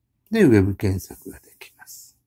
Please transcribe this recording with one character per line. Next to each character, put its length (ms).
で 120
ウ 60
ェ 120
ブ 140
検 240
索 320
が 80
で 200
き 180
ま 100
す。 400